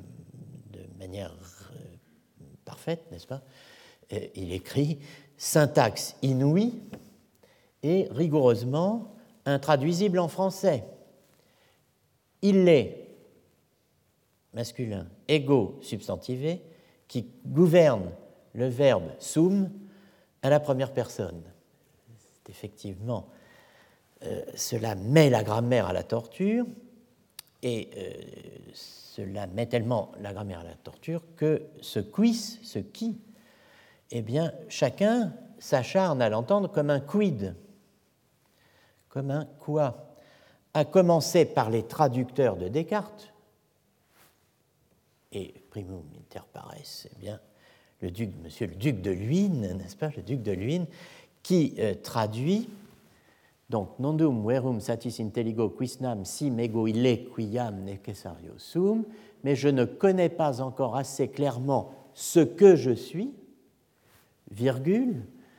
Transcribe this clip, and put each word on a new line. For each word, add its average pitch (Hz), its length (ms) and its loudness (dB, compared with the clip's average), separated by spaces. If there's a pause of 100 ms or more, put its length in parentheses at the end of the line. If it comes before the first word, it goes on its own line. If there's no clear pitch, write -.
(720)
de - 260 -20
manière, 92 340 -12 (400)
euh, - 40 -18 (880)
parfaite, - 460 -10
n'est-ce 85 140 -16
pas ? 135 160 -12 (720)
Euh, 101 240 -6
il 92 160 -8
écrit « 143 480 -2 (380)
syntaxe - 840 2
inouïe 143 600 2 (1000)
et 175 300 2
rigoureusement 147 1040 2 (300)
intraduisible 156 720 2
en 170 80 2
français. 185 560 0 (1600)
Il 196 260 6
est 147 400 4 (1500)
masculin, 110 540 -8 (200)
ego 135 540 2
substantivé, 127 800 -6 (460)
qui 123 200 -6 (200)
gouverne 135 640 6 (420)
le 120 140 0
verbe 120 500 4
sum 185 540 2 (720)
à 135 80 0
la 147 100 6
première 135 340 -2
personne. » 92 480 -6 (1040)
C'est - 60 -20
effectivement, 101 800 -8 (960)
euh, - 200 -8 (100)
cela 113 420 -4
met 135 340 6
la 113 140 4
grammaire 113 440 2
à 90 60 -2
la 87 100 -2
torture, 202 600 -2 (960)
et, 120 340 -4
euh, 92 180 -10 (600)
cela - 720 -12
met 101 180 -4
tellement 117 540 0
la 101 140 -10
grammaire 98 260 -10
à 85 60 -14
la 85 100 -16
torture - 480 -10 (140)
que 151 260 0 (180)
ce - 180 -6
quis, - 640 0
ce - 160 -8
qui, 226 380 -8 (920)
eh 120 100 -6
bien, 131 320 -2 (140)
chacun 196 640 2 (240)
s'acharne 147 640 0
à 113 80 4
l'entendre 165 400 0
comme 147 200 0
un 143 100 2
quid, 143 560 0 (1500)
comme 139 240 -6
un 147 140 -4
quoi, - 720 -4 (560)
à 156 120 4
commencer 170 600 6
par 131 240 2
les 113 140 0
traducteurs 127 760 2
de 90 100 -6
Descartes, 165 640 -6 (2000)
et 98 220 -10 (160)
primum 92 340 -12 (160)
inter - 220 -20 (100)
pares, - 240 -18 (300)
eh - 140 -20
bien, 101 200 -12 (600)
le 92 100 -6
duc, 98 200 -6 (120)
monsieur - 240 -8
le 82 80 -12
duc 104 260 -2
de 95 100 -2
Luynes, 113 680 -2
n'est-ce - 180 -12
pas, 156 200 -6
le - 80 -12
duc 123 180 -6
de 104 100 -4
Luynes, 139 360 -2 (560)
qui, 175 340 2
euh, 104 160 0
traduit, 123 760 -2 (1000)
donc, 107 300 -4
nondum 143 460 2
verum 123 340 0
satis 117 400 -6
intelligo 110 500 -2
quis - 320 -6
nam 113 240 -4
si 143 260 -4
mego 113 360 0
ille 117 420 2
quiam 107 540 -6
necessario 95 760 -14
sum, 208 460 0 (400)
mais 139 120 0
je 139 140 2
ne 131 160 4
connais 185 440 2
pas 147 320 -2
encore 127 340 -4
assez 135 340 -2
clairement 131 600 -2 (220)
ce - 260 2
que 175 360 8
je 127 160 2
suis, 180 400 -6 (1200)
virgule, 135 720 0 (340)